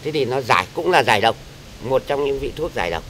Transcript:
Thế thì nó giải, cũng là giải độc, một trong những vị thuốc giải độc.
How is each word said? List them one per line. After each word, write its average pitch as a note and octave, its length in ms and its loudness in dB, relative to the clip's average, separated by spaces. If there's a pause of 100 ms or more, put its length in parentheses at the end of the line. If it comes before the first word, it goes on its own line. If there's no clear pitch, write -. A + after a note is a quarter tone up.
Thế D3+ 80 -6
thì C#3+ 140 0
nó C3 160 -2
giải, G#2 320 2
cũng E3+ 180 -2
là D3+ 120 6
giải A2 180 4
độc, A2 140 4 (480)
một C3 240 0
trong C#3+ 160 -2
những C#3 160 -2
vị C#3 160 -6
thuốc D#3+ 200 -6
giải F2 160 -2
độc. E2 180 -6